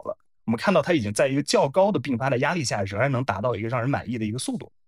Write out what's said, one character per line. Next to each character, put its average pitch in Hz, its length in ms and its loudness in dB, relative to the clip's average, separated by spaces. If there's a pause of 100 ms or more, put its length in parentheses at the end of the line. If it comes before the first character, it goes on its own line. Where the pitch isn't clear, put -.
了， - 100 -8 (280)
我 - 60 -4
们 233 80 0
看 - 140 2
到 170 80 6
它 175 120 0
已 160 80 4
经 104 120 -2
在 147 140 2
一 135 80 0
个 143 80 0
较 180 260 2
高 190 220 4
的 175 80 0
并 127 180 -2
发 131 140 0
的 123 80 0
压 143 160 0
力 175 80 -2
下， 113 220 -2
仍 98 160 -4
然 139 100 2
能 123 140 0
达 98 160 -4
到 117 160 0
一 101 60 -6
个 113 60 -4
让 123 120 -2
人 117 80 -2
满 139 200 -2
意 123 80 -4
的 110 80 -2
一 107 60 -2
个 117 80 -6
速 247 180 -6
度， - 140 -12 (180)